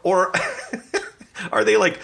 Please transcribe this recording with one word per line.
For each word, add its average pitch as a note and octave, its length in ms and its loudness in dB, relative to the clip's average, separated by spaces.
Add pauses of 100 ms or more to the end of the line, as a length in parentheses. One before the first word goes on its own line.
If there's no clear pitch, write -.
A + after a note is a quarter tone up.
or F3+ 280 2 (600)
<laughs> - 600 -8
are - 140 2
they, G#3+ 100 6
like, F#3 280 2